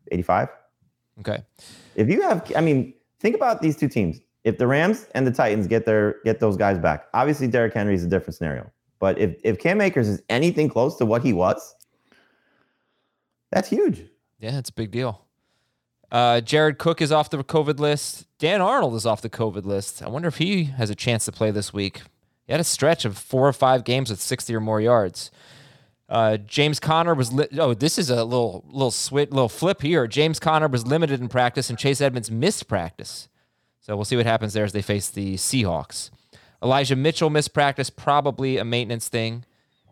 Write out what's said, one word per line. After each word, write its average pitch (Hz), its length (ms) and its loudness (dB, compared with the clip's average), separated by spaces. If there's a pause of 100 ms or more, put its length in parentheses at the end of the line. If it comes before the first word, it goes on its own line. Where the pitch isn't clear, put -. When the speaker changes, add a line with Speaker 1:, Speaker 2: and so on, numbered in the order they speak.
(120)
Speaker 1:
eighty-five. 90 380 0 (720)
Speaker 2:
Okay. 104 180 -4 (560)
Speaker 1:
If 107 140 2
you 226 120 2
have, 247 340 -2
I 156 60 2
mean, 139 320 2 (260)
think 220 160 0
about 226 260 0
these 156 140 0
two 147 120 0
teams. 92 340 -2 (220)
If 113 160 0
the 123 80 2
Rams 160 480 2
and 131 100 2
the 123 60 2
Titans 110 340 2
get 113 200 0
their, 107 400 2
get 110 140 0
those 104 160 2
guys 98 220 2
back, 80 380 0
obviously 139 320 2
Derrick 117 260 2
Henry 104 220 0
is 87 80 0
a 87 40 -4
different 87 280 -2
scenario. 71 360 -6 (280)
But 95 180 2
if, - 260 0
if 107 160 0
Cam 196 220 2
Akers 139 260 2
is 101 220 -2
anything 151 400 2
close 135 280 0
to 123 100 0
what 117 160 2
he 123 100 2
was, - 420 0 (1800)
that's - 160 -2
huge. 208 360 0 (360)
Speaker 2:
Yeah, 127 200 -6
it's 123 100 -10
a - 40 -14
big 107 180 -8
deal. 117 340 -6 (840)
Uh, 120 300 4
Jared 151 380 2
Cook 165 220 0
is 147 100 0
off 151 180 2
the 139 140 -4
covid 151 360 0
list. 147 460 -2 (140)
Dan 185 220 2
Arnold 190 340 2
is 110 100 -4
off 110 160 0
the 110 80 -8
covid 101 360 -4
list. 98 360 -4
I - 60 -12
wonder 151 200 -4
if 147 100 -2
he 180 260 0
has 131 260 -2
a 104 60 -6
chance 117 300 0
to 104 60 -8
play 110 200 0
this 101 200 -4
week. 101 300 -6 (440)
He - 80 -6
had 151 60 0
a 170 40 -2
stretch 156 420 0
of 101 100 -4
four 131 320 2
or 135 60 4
five 127 300 4
games 123 260 -2
with 104 100 -6
sixty - 360 -4
or 110 40 -2
more 110 220 0
yards. 110 480 0 (800)
Uh, 110 300 2
James 143 420 -2
Conner 165 340 2
was 127 180 0
li-, 147 160 0 (120)
oh, 131 160 2
this 139 240 0
is 151 100 -2
a 120 140 2
little, 117 440 -2
little 135 220 -2
swi-, 139 400 -2
little 131 200 2
flip 185 340 -2
here. 147 240 2
James 147 320 0
Conner 156 280 2
was 120 200 -2
limited 143 340 0
in 123 60 -6
practice, 123 420 0
and 117 80 -6
Chase 139 240 0
Edmonds 123 300 -2
missed 127 360 -2
practice. - 640 -8 (520)
So 107 140 -6
we'll 104 100 -4
see 127 120 0
what 117 80 4
happens 110 280 0
there 107 120 0
as 98 80 -4
they 104 80 -2
face 101 300 -2
the 98 240 -4
Seahawks. 95 720 -2 (540)
Elijah 131 320 2
Mitchell 156 340 0
missed 151 240 0
practice, 143 380 0
probably 135 640 0
a 104 80 -4
maintenance 117 420 -4
thing. 113 380 -4 (460)